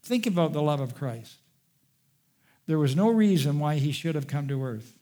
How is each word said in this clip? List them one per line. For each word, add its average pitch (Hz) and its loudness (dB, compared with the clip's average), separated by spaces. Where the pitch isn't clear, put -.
Think 240 -2
about 175 2
the 151 -2
love 147 0
of 123 -6
Christ. 117 -10
There 156 0
was 143 2
no 208 4
reason 185 4
why 147 0
he 147 0
should 165 -4
have 139 -4
come 143 -4
to 135 -4
earth 113 -8